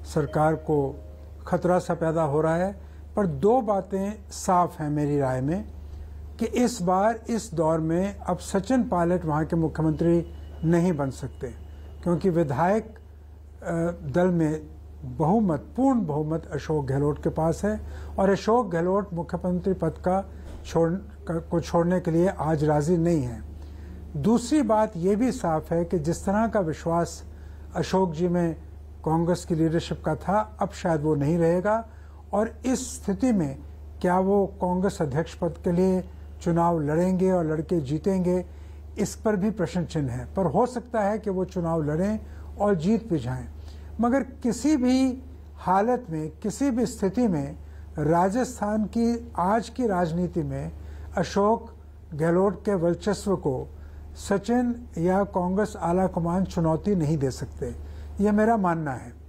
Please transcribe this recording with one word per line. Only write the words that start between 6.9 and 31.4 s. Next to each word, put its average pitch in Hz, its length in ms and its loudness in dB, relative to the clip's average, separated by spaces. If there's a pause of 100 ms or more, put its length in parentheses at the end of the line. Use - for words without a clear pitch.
इस 220 240 -4
दौर 160 240 4
में 170 400 0
अब 180 200 -2
सचिन 202 500 0
पायलट 175 360 2
वहाँ 156 200 0
के 165 120 -2
मुख्यमंत्री 160 760 2 (300)
नहीं 170 280 4
बन 139 180 0
सकते, 127 380 -8 (540)
क्योंकि 175 280 2
विधायक, 170 540 2
अ, - 160 -16 (1120)
दल 180 140 4
में 156 400 2 (500)
बहुमत, 165 440 4 (160)
पूर्ण 247 300 4
बहुमत 156 460 -2
अशोक 147 320 -2
गहलोत 143 380 0
के 180 60 0
पास 160 360 0
है 214 160 0 (380)
और 196 120 4
अशोक 214 380 2
गहलोत 180 440 0
मुख्यमंत्री 180 640 -2
पद 160 240 -2
का 190 320 0 (360)
छोड़-, 165 360 2
का, - 380 -6
को 165 200 -2
छोड़ने 170 400 2
के 165 100 0
लिए 170 180 4
आज 151 360 0
राजी 151 320 4
नहीं 165 260 4
है। 117 300 -6 (640)
दूसरी 233 460 4
बात 214 340 4
ये 185 200 2
भी 240 160 2
साफ 156 400 0
है 170 120 2
कि 180 140 0
जिस 160 280 -2
तरह 208 200 2
का 208 140 2
विश्वास 165 640 -2 (520)
अशोक 180 360 2
जी 175 160 0
में 170 260 2 (500)
कांग्रेस 165 400 2
की 175 100 0
लीडरशिप 160 500 0
का 156 120 0
था, - 440 -2
अब 196 120 0
शायद 160 300 0
वो 156 120 2
नहीं 143 240 2
रहेगा। 180 500 2 (440)